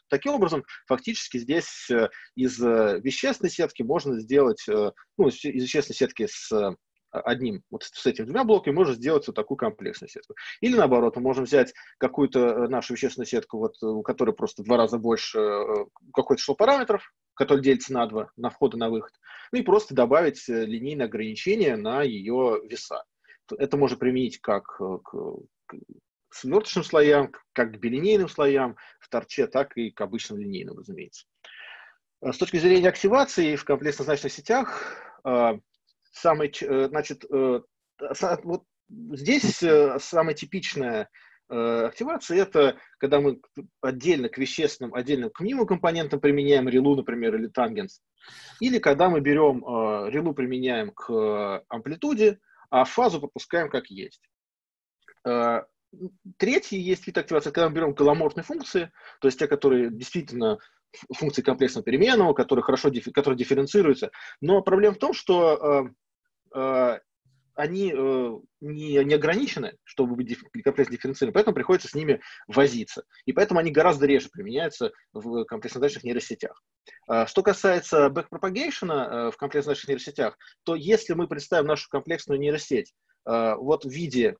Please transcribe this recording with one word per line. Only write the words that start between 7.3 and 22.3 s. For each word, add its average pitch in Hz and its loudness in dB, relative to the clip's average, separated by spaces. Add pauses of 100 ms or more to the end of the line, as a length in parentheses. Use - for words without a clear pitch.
вот 110 -12
с, - -18
с - -6
этими 120 -2
двумя 175 -2
блоками 208 2
можно 156 2
сделать 139 0
вот - -8
такую 110 -4
комплексную - -8
сетку. - -20 (280)
Или 247 2
наоборот, 123 4
мы 123 -6
можем 131 0
взять 131 4 (240)
какую-то, 131 0
э, 120 2
нашу 123 -6
вещественную 123 -6
сетку, 113 -6
вот, 110 -4
э, 110 -2
у 110 -2
которой 123 -2
просто - -6
в 98 -14
два 120 4
раза 113 2
больше, 113 -2
э, 104 -2 (280)
какое-то 131 0
число 139 -4
параметров, 240 2 (220)
которое 139 2
делится 131 2
на 120 0
два, 107 -6
на 120 -4
вход 117 -2
и 117 -8
на 117 -2
выход, 113 -6 (400)
ну 247 -2
и 247 -2
просто 202 2
добавить, 135 2
э, 113 -2
линейное 120 -6
ограничение 113 -2
на 113 -4
её 117 0